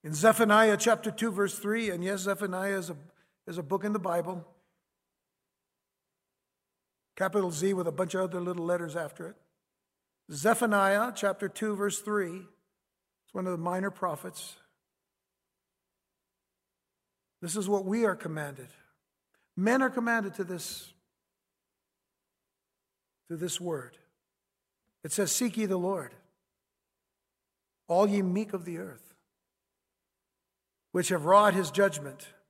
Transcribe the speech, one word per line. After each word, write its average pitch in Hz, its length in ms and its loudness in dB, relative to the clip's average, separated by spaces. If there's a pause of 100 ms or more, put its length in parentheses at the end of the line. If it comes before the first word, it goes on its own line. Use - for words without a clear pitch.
In 151 100 -8
Zephaniah 214 600 6
chapter 220 340 2
two, 220 220 -2
verse 196 260 -2
three, 214 320 -2
and 175 140 -4
yes, 190 180 -2
Zephaniah 196 560 -2
is 170 120 -6
a, 156 80 -10 (500)
is 170 100 -8
a 175 60 -6
book 190 220 -4
in 208 80 -2
the 208 60 -2
Bible, 175 460 -4 (2750)
capital 190 360 2
Z 180 220 2
with 180 140 0
a 160 60 0
bunch 180 200 -2
of 185 60 -2
other 180 220 -2
little 175 240 -4
letters 170 320 -2
after 165 300 -8
it. 202 80 -16 (960)
Zephaniah 208 840 2
chapter 196 320 -2
two, 214 300 -4
verse 202 240 -2
three, 196 340 -4
it's - 1000 -20
one 185 120 -6
of 180 80 -4
the 170 40 -6
minor 180 320 -2
prophets. 180 680 -8 (2750)
This 170 140 -6
is 202 140 -2
what 196 160 2
we 220 180 0
are 196 140 2
commanded. 143 500 -10 (880)
Men 233 280 4
are 262 60 2
commanded 233 440 -2
to 196 100 -6
this, - 480 -10 (2500)
to 170 80 -6
this 175 240 -6
word. 143 360 -6 (1080)
It 151 80 -6
says, 196 180 0
"Seek 240 240 0
ye 220 100 0
the 190 120 0
Lord, 175 360 -2 (1700)
all 190 220 4
ye 202 140 2
meek 196 300 -2
of 175 120 -6
the 170 140 -10
earth, 165 340 -16 (1800)
which 175 180 -2
have 165 160 0
wrought 202 280 8
his 180 160 0
judgment. 147 600 0 (200)